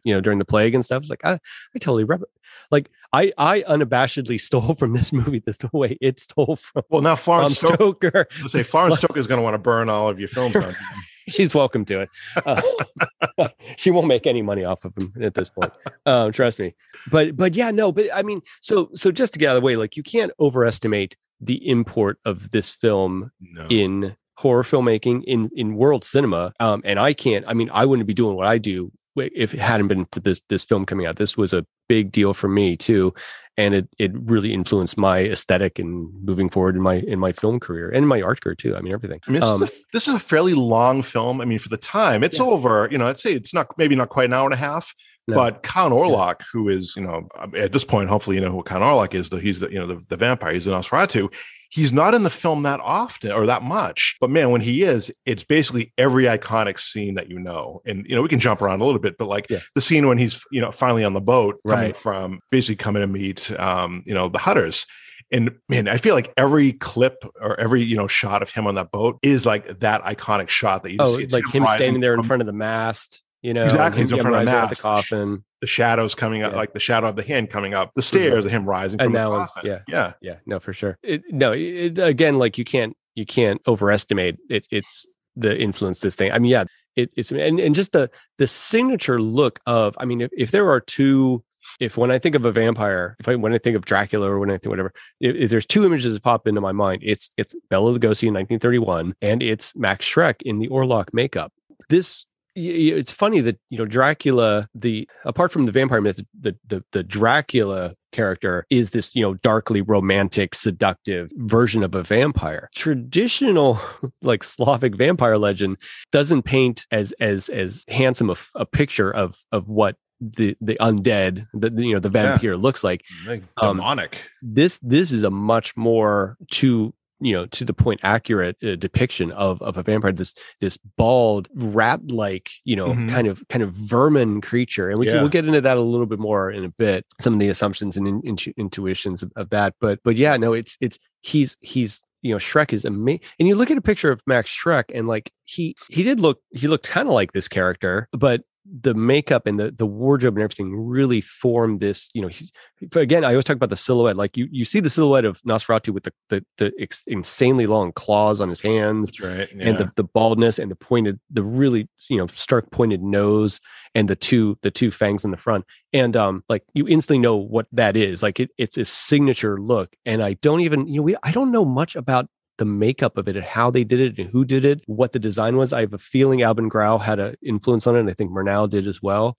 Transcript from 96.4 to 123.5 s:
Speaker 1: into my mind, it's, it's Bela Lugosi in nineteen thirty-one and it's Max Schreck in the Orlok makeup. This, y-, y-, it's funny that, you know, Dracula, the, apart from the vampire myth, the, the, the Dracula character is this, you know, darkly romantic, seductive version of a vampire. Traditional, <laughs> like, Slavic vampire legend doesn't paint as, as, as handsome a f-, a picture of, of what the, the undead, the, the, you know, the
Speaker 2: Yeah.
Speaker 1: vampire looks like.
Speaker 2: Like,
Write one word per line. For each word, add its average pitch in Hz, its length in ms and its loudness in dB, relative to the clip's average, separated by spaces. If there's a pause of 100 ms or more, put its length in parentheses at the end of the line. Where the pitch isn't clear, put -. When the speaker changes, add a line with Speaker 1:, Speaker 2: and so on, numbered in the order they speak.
Speaker 1:
into 104 140 0
my 95 120 -2
mind, 95 300 -2
it's, 104 340 -4
it's - 180 -6 (160)
Bela 113 260 2
Lugosi 113 300 2
in 104 80 0
nineteen 101 240 -4
thirty-one 98 640 0
and 110 200 0
it's 110 340 -4
Max 101 300 -2
Schreck 160 380 2
in 107 160 -4
the 113 80 -4
Orlok 127 440 0
makeup. 113 400 -4 (380)
This, 175 340 0 (320)
y-, 180 120 -8
y-, 165 280 2
it's 151 160 -2
funny 202 300 2
that, 113 180 -2 (120)
you 117 80 -6
know, 113 60 -4
Dracula, 120 920 2
the, 110 340 -4 (160)
apart 170 260 0
from 135 140 0
the 110 60 0
vampire 127 300 2
myth, 101 200 0 (180)
the, 104 160 -4 (120)
the, 95 240 -6
the 98 120 -2
Dracula 101 920 0 (160)
character 92 580 -2
is 120 220 0
this, - 240 -6
you 117 80 0
know, 98 100 0
darkly 110 480 0
romantic, 98 720 0
seductive 92 800 -4
version 113 480 2
of 90 120 -4
a 90 80 -2
vampire. 107 720 0
Traditional, 151 1040 2 (220)
<laughs> - 200 -12
like, 117 220 0
Slavic 123 520 0
vampire 123 440 2
legend 98 380 -2 (340)
doesn't 147 320 2
paint 127 480 0
as, 104 280 -2
as, 104 300 -2
as 95 380 -8
handsome 127 420 0
a 87 40 -2
f-, - 220 -12
a 104 120 -6
picture 110 440 0
of, 92 240 -4 (160)
of 101 160 -4
what 104 280 0 (260)
the, 110 400 -2
the 110 180 -2
undead, 104 760 0
the, 107 160 -2
the, 117 160 -2
you 113 80 0
know, 98 60 2
the 98 100 -2
Speaker 2:
Yeah. 117 200 2
Speaker 1:
vampire 117 260 -2
looks 117 300 0
like. 92 180 -2 (240)
Speaker 2:
Like, 113 160 -10 (140)